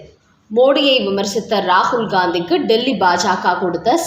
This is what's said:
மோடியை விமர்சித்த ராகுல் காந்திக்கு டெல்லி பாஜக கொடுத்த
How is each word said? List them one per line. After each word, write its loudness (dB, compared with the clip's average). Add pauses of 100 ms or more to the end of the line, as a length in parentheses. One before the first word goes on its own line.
(560)
மோடியை 2
விமர்சித்த -2
ராகுல் 0
காந்திக்கு -2
டெல்லி 0
பாஜக 0
கொடுத்த 0